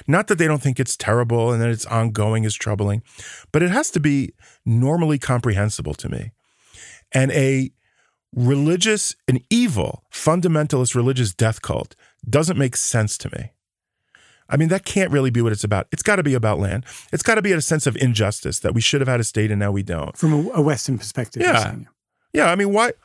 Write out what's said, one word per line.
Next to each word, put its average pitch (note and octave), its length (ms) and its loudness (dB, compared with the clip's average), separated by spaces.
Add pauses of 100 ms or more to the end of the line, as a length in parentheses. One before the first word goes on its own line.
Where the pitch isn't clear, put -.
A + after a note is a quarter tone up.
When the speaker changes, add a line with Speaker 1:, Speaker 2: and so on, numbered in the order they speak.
Speaker 1:
Not F3 200 2
that G3+ 100 0
they D#3+ 100 2
don't D3+ 140 0
think C3 180 0
it's B2+ 160 -2
terrible A#2 560 0
and A#2 100 0
that A#2 80 0
it's A2+ 180 -4
ongoing A2 580 0
is G#2 100 -2
troubling, G2+ 480 -2 (480)
but D#3 100 2
it F3 100 2
has C4+ 200 0
to - 80 0
be C#3+ 340 0 (320)
normally C#3+ 540 2
comprehensible G#2+ 760 -2
to - 120 -12
me. - 240 -8 (840)
And C3 180 2
a C3+ 400 2 (640)
religious, D3+ 800 2 (140)
an B2+ 100 2 (100)
evil, G3 600 0
fundamentalist D#3 800 0
religious B2 400 0
death A2 280 0
cult - 340 -8 (340)
doesn't D#3+ 280 2
make C3 180 0
sense - 440 -2
to - 100 -10
me. - 240 -12 (960)
I C3+ 80 0
mean, D#3+ 100 2
that F#3+ 160 0
can't - 260 0
really C3+ 200 2
be A#2+ 120 0
what A#2 120 2
it's G#2 100 -4
about. G2+ 300 -2
It's - 100 -8
gotta G3+ 180 2
be C#3+ 120 0
about G#2+ 260 0
land. G2+ 240 -2 (300)
It's - 100 -4
gotta A3 180 2
be G3 120 2
a D#3+ 80 2
sense D3+ 260 0
of A#2+ 80 0
injustice, A2 640 0
that - 140 -2
we A2+ 80 0
should C#3 180 0
have C3 80 0
had B2 140 0
a - 20 -2
state G#2+ 280 0
and G2+ 80 0
now G2+ 120 0
we G2 120 -2
don't. E2 340 -6
Speaker 2:
From D#3 160 2
a, D#3 220 0
a F3 60 4
Western C#3 360 0
perspective, A#2 460 -6
you're F4 100 2
Speaker 1:
Yeah. A2+ 100 2
Speaker 2:
saying. G#2+ 240 -8 (460)
Speaker 1:
Yeah, D#3+ 180 4
I F3 40 2
mean, G3+ 180 0
why, A3+ 180 2 (140)